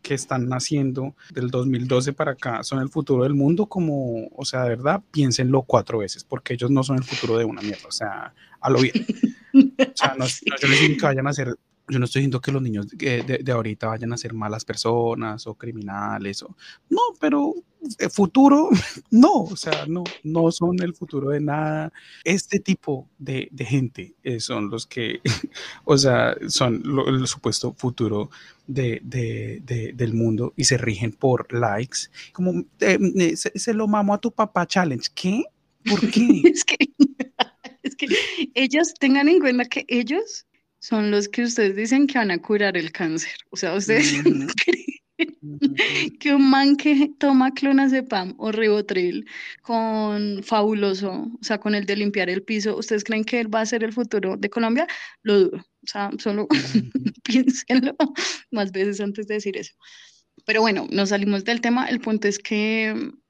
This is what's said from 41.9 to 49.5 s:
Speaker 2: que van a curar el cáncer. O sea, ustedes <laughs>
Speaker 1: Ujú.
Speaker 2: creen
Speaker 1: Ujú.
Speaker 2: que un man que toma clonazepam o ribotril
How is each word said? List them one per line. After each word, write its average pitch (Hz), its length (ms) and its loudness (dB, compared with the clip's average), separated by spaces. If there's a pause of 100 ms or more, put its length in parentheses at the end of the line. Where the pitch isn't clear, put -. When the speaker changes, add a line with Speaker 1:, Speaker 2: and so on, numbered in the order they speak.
Speaker 2:
que 277 100 -2
van 208 140 0
a 175 100 -2
curar 202 360 0
el 160 140 -4
cáncer. 160 420 -4 (180)
O - 60 -12
sea, 180 180 -4
ustedes 226 360 2
<laughs> 156 140 -2
Speaker 1:
Ujú. - 220 2 (180)
Speaker 2:
creen - 200 0 (560)
Speaker 1:
Ujú. 285 800 -2
Speaker 2:
que 285 160 2
un 269 140 6
man 277 260 6
que 294 420 4
toma 262 360 4
clonazepam 262 840 2
o 220 140 -4
ribotril 208 760 0 (360)